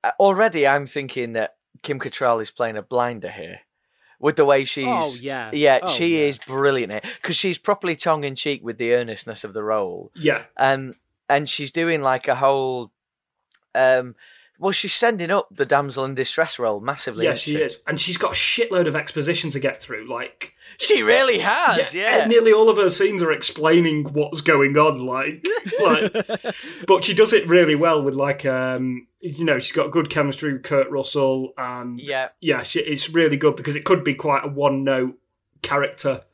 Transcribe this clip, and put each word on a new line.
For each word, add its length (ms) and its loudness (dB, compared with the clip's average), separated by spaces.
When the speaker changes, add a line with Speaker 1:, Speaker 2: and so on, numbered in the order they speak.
Speaker 1:
uh, 160 0
already 480 4
I'm 180 2
thinking 480 -8
that 220 -4
Kim 180 -6
Cattrall 400 0
is 120 -8
playing 260 -4
a 60 -8
blinder 480 -4
here 300 -16
with 160 0
the 100 4
way 180 4
she's, 240 -6
Speaker 2:
Oh, 320 -2
yeah. 320 -8
Speaker 1:
yeah, 300 4
Speaker 2:
Oh, 80 -4
Speaker 1:
she 300 0
Speaker 2:
yeah. 80 2
Speaker 1:
is 100 -2
brilliant 560 0
here 80 -8
'cause 120 -4
she's 220 -2
properly 380 -2
tongue 280 -2
in 120 -6
cheek 280 -4
with 140 -8
the 160 0
earnestness 500 -4
of 100 -12
the 100 -6
role. 520 -4
Speaker 3:
Yeah. 280 0
Speaker 1:
Um, 400 0
and 220 0
she's 240 -6
doing, 300 0
like, 260 0
a 60 2
whole, 560 0
um, 400 4
well, 80 0
she's 220 -2
sending 360 0
up 220 0
the 140 -2
damsel 400 0
in 100 -6
distress 420 -2
role 220 0
massively, 460 -4
Speaker 3:
Yeah, 80 2
Speaker 1:
isn't 100 -6
Speaker 3:
she 80 -6
Speaker 1:
she? 100 0
Speaker 3:
is. 240 -4
And 140 -4
she's 180 -2
got 140 -2
a 40 -8
shitload 520 0
of 80 -2
exposition 560 -4
to 80 -6
get 240 -4
through, 260 -12
like 460 -12
Speaker 1:
She 260 2
really 360 4
has, 540 2
yeah. 280 0
Speaker 3:
and 100 0
nearly 220 8
all 160 6
of 80 4
her 120 4
scenes 320 2
are 100 2
explaining 840 2
what's 280 -2
going 360 4
on, 280 4
like, 400 -6
Speaker 1:
<laughs> 180 -4
Speaker 3:
like, 320 2
but 160 4
she 100 0
does 200 6
it 140 4
really 280 6
well 260 2
with, 140 -2
like, 300 -2
um, 640 -4
you 260 -8
know, 140 2
she's 140 -4
got 180 0
good 180 0
chemistry 440 -2
with 100 -8
Kurt 260 0
Russell, 680 -2
and 420 -10
Speaker 1:
Yeah. 300 -6
Speaker 3:
yeah, 220 -2
she, 160 -4
it's 300 -4
really 280 2
good 200 2
because 180 -6
it 100 -6
could 180 2
be 120 -2
quite 300 -2
a 40 -6
one-note 640 0
character. 600 -2